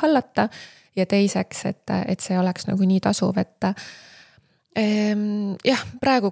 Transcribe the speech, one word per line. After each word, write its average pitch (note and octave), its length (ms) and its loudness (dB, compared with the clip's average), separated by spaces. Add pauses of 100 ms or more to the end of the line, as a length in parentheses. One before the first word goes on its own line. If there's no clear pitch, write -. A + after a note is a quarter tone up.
hallata C4 440 2 (500)
ja F#3 120 0
teiseks, G3+ 640 0
et, - 220 -6 (200)
et - 80 -4
see F#3 160 -2
oleks F3+ 320 -2
nagu F#3+ 160 2
nii F#3 160 4
tasuv, G3 400 0
et, - 280 -4 (1080)
ehm, G#3 760 0 (100)
jah, B3+ 160 2 (220)
praegu, B3+ 280 4